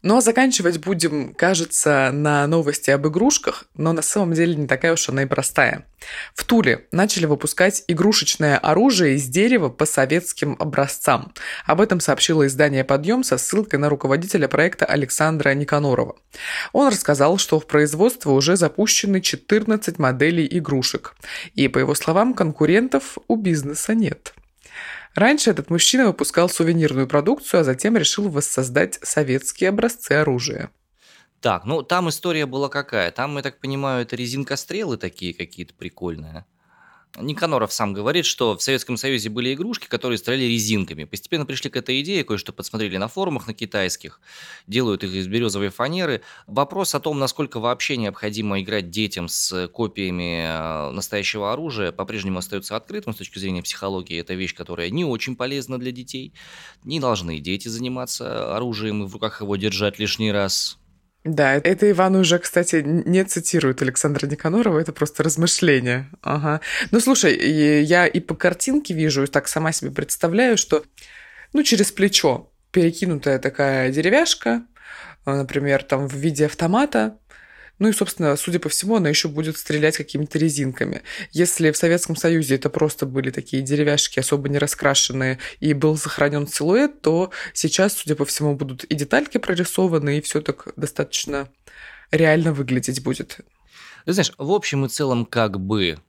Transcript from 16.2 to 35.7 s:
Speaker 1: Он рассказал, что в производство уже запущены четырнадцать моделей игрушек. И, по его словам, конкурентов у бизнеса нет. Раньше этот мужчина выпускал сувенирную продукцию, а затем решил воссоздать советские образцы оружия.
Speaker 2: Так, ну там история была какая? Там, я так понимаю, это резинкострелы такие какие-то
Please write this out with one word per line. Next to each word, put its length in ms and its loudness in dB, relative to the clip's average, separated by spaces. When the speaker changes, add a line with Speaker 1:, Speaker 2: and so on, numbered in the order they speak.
Speaker 1:
Он 160 4
рассказал, 480 4
что 220 2
в 80 -4
производство 640 2
уже 260 4
запущены 640 2
четырнадцать 800 0
моделей 480 2
игрушек. 580 -2
И, 120 2
по 120 2
его 180 2
словам, 380 2
конкурентов 920 2
у 80 4
бизнеса 640 -2
нет. 360 -2
Раньше 320 6
этот 180 -2
мужчина 380 4
выпускал 420 2
сувенирную 600 2
продукцию, 520 2
а 40 4
затем 320 2
решил 320 2
воссоздать 720 -2
советские 680 0
образцы 420 -2
оружия. 580 0
Speaker 2:
Так, 240 0
ну 180 -2
там 260 0
история 380 -2
была 220 -2
какая? 420 -2
Там, 260 -6
я 60 -6
так 160 -8
понимаю, 440 -4
это 120 -6
резинкострелы 840 -6
такие 380 -8
какие-то 400 -12